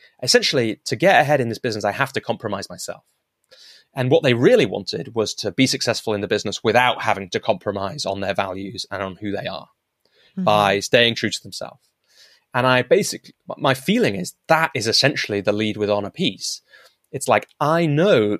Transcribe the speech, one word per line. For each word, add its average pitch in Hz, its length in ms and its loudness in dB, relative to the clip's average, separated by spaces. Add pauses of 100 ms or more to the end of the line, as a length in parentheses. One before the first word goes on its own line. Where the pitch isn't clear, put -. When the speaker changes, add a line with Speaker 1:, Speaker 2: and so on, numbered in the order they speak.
(220)
Speaker 1:
Essentially, 123 640 2
to - 120 -6
get 143 240 4
ahead 147 200 2
in 120 80 -2
this 110 100 -6
business, 107 260 -6
I 101 80 0
have 131 220 -4
to 113 60 -2
compromise 104 500 -8
myself." - 340 -14 (920)
And 127 160 -2
what 160 120 6
they 131 120 4
really 175 320 6
wanted 98 480 -8
was 110 200 -2
to - 160 -6
be 135 160 2
successful - 480 -2
in 101 60 -4
the 101 80 -6
business 104 340 -4
without 117 400 2
having 98 280 -2
to 110 100 -4
compromise 98 640 -4
on 98 140 -4
their 95 140 -4
values 95 560 -6
and 98 120 -8
on 95 140 -8
who 104 160 -8
they 98 140 -8
are 87 220 -10 (600)
Speaker 2:
Mm-hmm. 190 140 -8
Speaker 1:
by 104 340 4
staying 117 380 2
true 110 120 -4
to - 140 -8
themselves. - 460 -16 (640)
And 123 100 0
I 127 180 4
basically, - 520 0 (160)
m-, - 100 -10
my 139 140 2
feeling 185 400 0
is 92 200 -8 (120)
that 160 300 2
is 107 100 -2
essentially 110 540 0
the 98 100 0
lead 104 260 -2
with 104 140 -2
honor 101 180 0
piece. 107 540 -6 (480)
It's - 160 -8
like, - 220 2 (100)
I 165 280 2
know 143 540 4